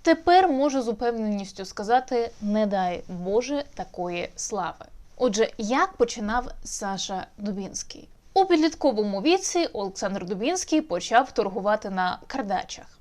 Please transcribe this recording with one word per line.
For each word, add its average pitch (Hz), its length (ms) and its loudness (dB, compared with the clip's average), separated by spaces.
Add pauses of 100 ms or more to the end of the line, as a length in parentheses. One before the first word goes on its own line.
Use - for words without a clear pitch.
Тепер 349 480 6
можу 269 320 2
з 226 60 -2
упевненістю 214 760 -4
сказати: 233 640 0 (100)
не 214 240 2
дай 185 420 -2
Боже 220 560 -2 (100)
такої 175 640 -6
слави. - 500 -6 (320)
Отже, 220 400 2
як 269 360 0
починав 220 520 -2 (180)
Саша 196 640 -6 (120)
Дубінський? - 720 -8 (240)
У 381 120 6
підлітковому 262 760 2
віці 339 520 2
Олександр 196 520 -6
Дубінський 294 560 0
почав 233 500 2
торгувати 208 580 0
на 185 380 -2
кардачах. - 580 -6 (160)